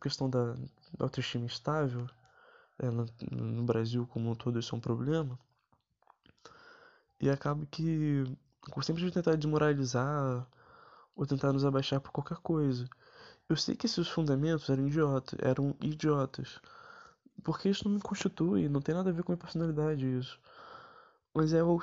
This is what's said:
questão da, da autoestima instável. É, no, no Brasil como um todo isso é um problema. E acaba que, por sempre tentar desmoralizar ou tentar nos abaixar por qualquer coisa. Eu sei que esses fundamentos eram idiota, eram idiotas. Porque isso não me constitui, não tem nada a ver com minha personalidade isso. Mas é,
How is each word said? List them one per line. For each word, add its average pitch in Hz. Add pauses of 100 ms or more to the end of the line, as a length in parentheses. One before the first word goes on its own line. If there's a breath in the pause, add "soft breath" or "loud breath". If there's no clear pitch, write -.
questão 139
da, 120 (440)
da -
autoestima 123
instável. 123 (720 soft breath)
É, 127
no, 117 (260)
no 117
Brasil 117
como 117
um 113
todo 117
isso -
é 117
um 113
problema. 127 (1800 loud breath)
E 139
acaba 147
que, 151 (480)
por 139
sempre 170
tentar 170
desmoralizar 139 (680 loud breath)
ou 143
tentar 139
nos 139
abaixar 139
por -
qualquer 165
coisa. 139 (600 loud breath)
Eu 165
sei -
que -
esses 180
fundamentos 151
eram 135
idiota, 143
eram 135
idiotas. 147 (840 loud breath)
Porque 165
isso 202
não 202
me 202
constitui, 185
não 143
tem 156
nada 185
a 175
ver 170
com -
minha 175
personalidade 156
isso. 127 (920 loud breath)
Mas 156
é, 165 (240)